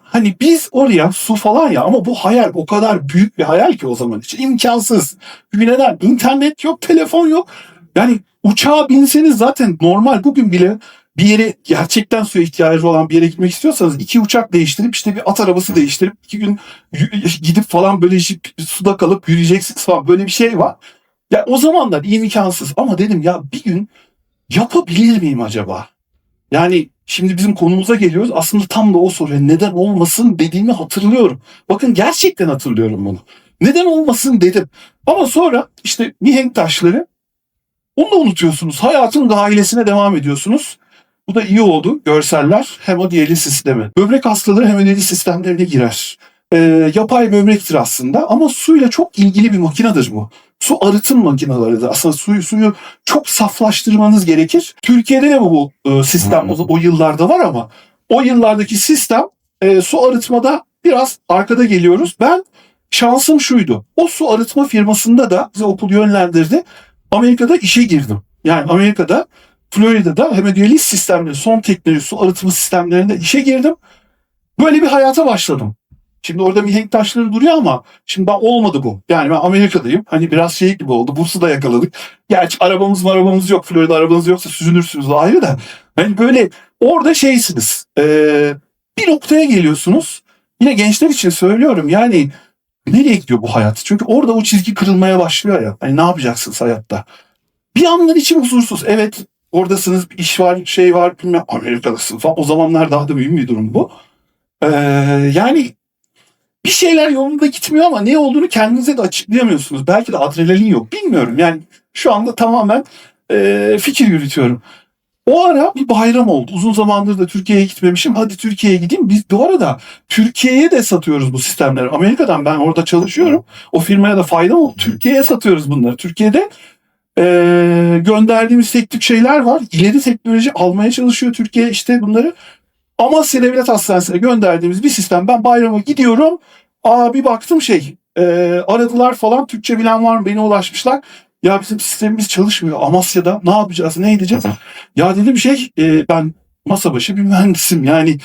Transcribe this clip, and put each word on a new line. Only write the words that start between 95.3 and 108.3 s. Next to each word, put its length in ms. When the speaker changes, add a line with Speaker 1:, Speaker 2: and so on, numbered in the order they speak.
Speaker 1:
ya. 180
Hani 160
ne 40
yapacaksınız 600
hayatta? 440
Bir 80
anlar 320
için 240
huzursuz. 460
Evet, 380
oradasınız, 580
bir 80
iş 220
var, 240
şey 300
var, 240
bilmem, 300
Amerika'dasın 720
falan. 220
O 40
zamanlar 460
daha 180
da 60
mühim 220
bir 120
durum 260
bu. 180
Ee, 40
yani 400
bir 60
şeyler 400
yolunda 360
gitmiyor 400
ama 140
ne 180
olduğunu 300